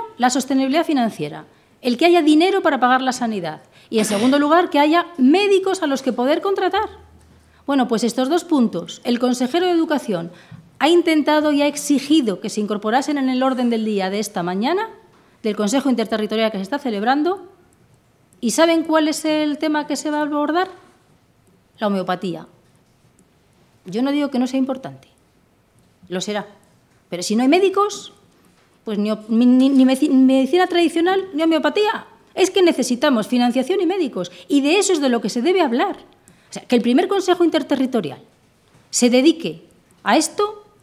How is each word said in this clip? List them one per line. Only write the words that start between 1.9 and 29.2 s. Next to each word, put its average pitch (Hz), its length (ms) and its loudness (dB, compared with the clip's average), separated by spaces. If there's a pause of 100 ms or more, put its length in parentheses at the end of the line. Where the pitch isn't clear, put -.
que 320 100 2
haya 349 160 6
dinero 339 400 4
para 294 180 0
pagar 254 220 2
la 262 100 -2
sanidad. 185 500 -6 (280)
Y, 226 100 0
en 208 40 2
segundo 220 360 2
lugar, 320 300 2
que 285 100 2
haya 330 260 2 (100)
médicos 381 680 2
a - 20 0
los 277 160 -2
que 254 100 -2
poder 262 280 0
contratar. 392 480 -2 (760)
Bueno, 269 220 2
pues 226 160 -2
estos 254 280 -2
dos 349 140 0
puntos, 220 600 -2
el 247 140 -2
consejero 254 480 0
de 359 60 0
Educación 262 600 -2 (460)
ha 269 100 0
intentado 311 640 2
y 285 80 2
ha 285 60 2
exigido 285 760 0
que 220 80 -8
se 208 140 -6
incorporasen 214 560 -2
en 262 100 -2
el 254 140 -2
orden 254 260 0
del 220 160 -2
día 196 240 -2
de 202 120 -4
esta 208 220 -6
mañana, 247 460 -2 (540)
del 214 120 -2
Consejo 233 360 -2
Interterritorial 220 600 -2
que 220 60 -8
se 190 60 -6
está - 160 -6
celebrando, 285 680 -2 (920)
¿y 233 120 -2
saben 330 320 2
cuál 311 220 0
es 311 200 -4
el 302 320 -2
tema 302 280 -4
que 294 100 -6
se 302 140 -6
va 302 100 -4
a - 20 -2
abordar? 302 640 -4 (920)
La 220 80 -4
homeopatía. 185 600 -6 (1400)
Yo 196 180 -6
no 269 80 -2
digo 285 200 -2
que 269 80 -4
no 254 80 0
sea 262 120 -4
importante, 262 500 -6 (1000)
lo 180 120 -8
será. 208 260 -6 (640)
Pero 175 140 -8
si 208 140 -2
no 240 60 0
hay 262 60 2
médicos, 381 640 0 (720)
pues 214 140 -6
ni 208 120 -2
op-, 214 180 -8